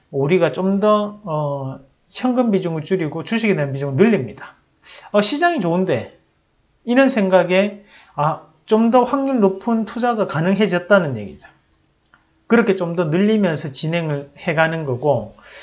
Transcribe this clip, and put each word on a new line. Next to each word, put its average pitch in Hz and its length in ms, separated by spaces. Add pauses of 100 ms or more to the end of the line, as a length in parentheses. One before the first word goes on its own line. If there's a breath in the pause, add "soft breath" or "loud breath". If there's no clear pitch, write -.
(120)
우리가 151 400
좀 190 280
더, 208 440
어, 143 560 (300)
현금 240 400
비중을 165 340
줄이고 165 400
주식에 220 300
대한 143 180
비중을 139 240
늘립니다. 160 600 (560 loud breath)
어, 202 100
시장이 302 380
좋은데 170 580 (680)
이런 262 260
생각에, 190 760 (320 loud breath)
아, 151 320 (180)
좀 226 240
더 247 140
확률 269 360
높은 208 460
투자가 226 400
가능해졌다는 175 920
얘기죠. 98 300 (1000)
그렇게 220 280
좀 170 200
더 175 100
늘리면서 175 680
진행을 156 680
해가는 160 480
거고, 135 500 (280 loud breath)